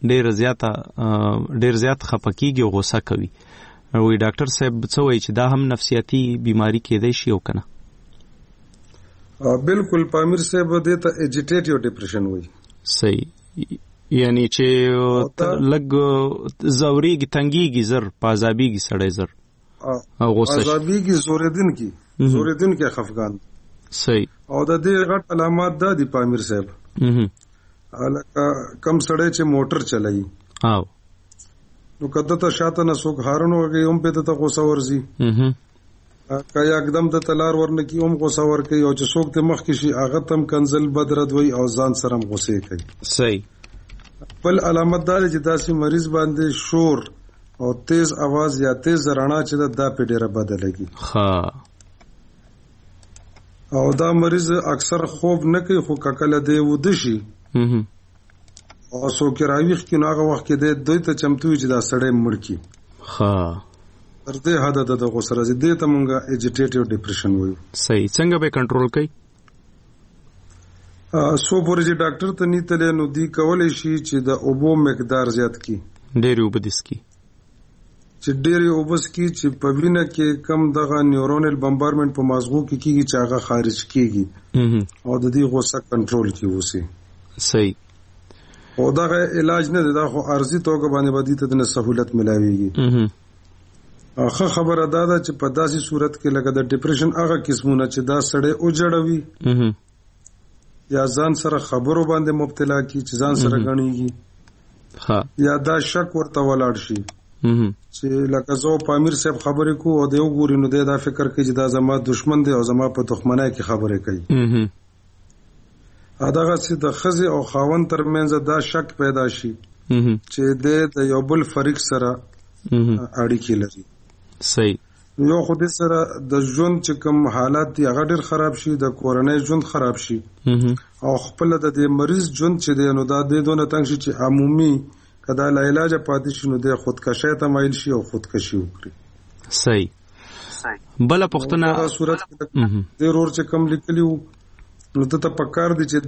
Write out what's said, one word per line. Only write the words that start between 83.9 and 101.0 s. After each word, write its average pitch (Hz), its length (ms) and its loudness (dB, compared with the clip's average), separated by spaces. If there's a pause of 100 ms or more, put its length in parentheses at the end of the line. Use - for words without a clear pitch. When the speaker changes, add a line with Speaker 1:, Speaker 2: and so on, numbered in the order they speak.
Speaker 2:
کېږي. 104 320 2 (300)
Speaker 1:
مهم. 117 280 4 (220)
Speaker 2:
او 123 140 -2
د 123 140 0
دې 143 180 4
غوسه 131 280 0 (120)
کنټرول 113 400 0
کې 95 140 -8
اوسي. 92 360 -2 (560)
Speaker 1:
صحیح. 104 360 0 (1080)
Speaker 2:
او 127 120 2
دغه 165 280 0 (200)
علاج 165 320 0
نه 175 120 2
دی، 147 100 2
دا 151 140 0
خو 131 120 -4
عرضي 139 400 -2
توګه 156 340 0
باندې 139 220 2
به 135 80 2
دې 139 160 0
ته 139 60 0
د 127 80 -2
نه 131 100 2
سهولت 120 520 0
میلاویږي. 107 640 2
Speaker 1:
مهم. 123 300 2 (1120)
Speaker 2:
آ، 127 100 0
ښه 180 200 0
خبره 165 380 0
دا 165 200 2
ده 175 180 2
چې 160 80 -6
په 139 180 -4
داسې 151 300 0 (100)
صورت 147 280 -2
کې، - 80 -8
لکه 135 260 0
د 131 80 0 (100)
ډپریشن 147 400 0 (120)
هغه 165 160 0 (100)
قسمونه 131 380 0
چې 131 140 -4
دا 139 220 0
سړی 143 320 0 (100)
وجړوي، 165 580 2 (240)
Speaker 1:
مهم. 123 300 2 (1120)
Speaker 2:
یا 135 160 0